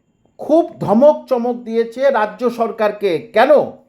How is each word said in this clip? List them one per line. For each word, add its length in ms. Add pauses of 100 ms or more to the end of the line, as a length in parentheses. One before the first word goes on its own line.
(380)
খুব 420
ধমক 480
চমক 280
দিয়েছে 540
রাজ্য 400
সরকারকে। 680
কেন? 320 (380)